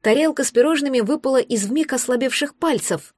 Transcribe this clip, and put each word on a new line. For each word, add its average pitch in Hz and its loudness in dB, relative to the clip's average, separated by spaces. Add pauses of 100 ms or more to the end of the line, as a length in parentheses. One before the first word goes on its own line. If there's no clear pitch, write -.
Тарелка 285 2
с - -4
пирожными 277 2
выпала 262 0
из 208 -4
вмиг 302 -2
ослабевших 254 -2
пальцев. 208 -4